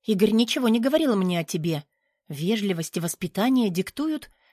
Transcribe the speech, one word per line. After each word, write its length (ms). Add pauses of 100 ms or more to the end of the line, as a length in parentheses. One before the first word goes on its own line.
Игорь 280
ничего 360
не 120
говорил 360
мне 240
о 40
тебе. 420 (420)
Вежливость 680
и 20
воспитание 720
диктуют, 600 (240)